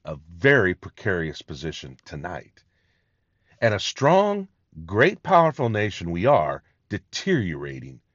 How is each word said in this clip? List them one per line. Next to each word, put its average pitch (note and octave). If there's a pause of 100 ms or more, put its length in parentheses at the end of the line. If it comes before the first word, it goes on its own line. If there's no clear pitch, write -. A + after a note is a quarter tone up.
a D#2
very F2+
precarious E2
position C#2+
tonight. D#2 (1000)
And A2
a G2
strong, G3 (360)
great, A#2
powerful E3
nation G#2
we F2
are D#2 (240)
deteriorating C#2+ (140)